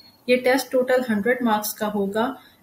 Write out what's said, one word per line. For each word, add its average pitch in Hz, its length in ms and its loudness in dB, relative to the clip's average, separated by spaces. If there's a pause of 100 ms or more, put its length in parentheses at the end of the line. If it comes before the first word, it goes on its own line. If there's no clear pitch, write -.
(280)
ये 247 100 4
test 254 340 2
total 254 380 2
hundred 226 340 0
marks 214 300 0
का 214 140 -4
होगा, 208 480 -2 (280)